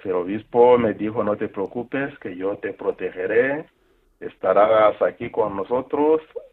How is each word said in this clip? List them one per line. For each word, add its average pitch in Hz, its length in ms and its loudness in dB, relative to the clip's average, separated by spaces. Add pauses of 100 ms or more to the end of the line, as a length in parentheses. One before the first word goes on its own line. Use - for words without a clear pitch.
el 95 80 -4
obispo 110 640 4
me 110 160 0
dijo: 107 300 -6
"No 104 120 -2
te 104 120 -4
preocupes, 120 720 -8
que 95 180 -14
yo 98 200 -6
te 101 160 -8
protegeré, 104 920 -4 (540)
estarás 104 840 2
aquí 120 300 -2
con 104 260 -2
nosotros 147 640 0 (320)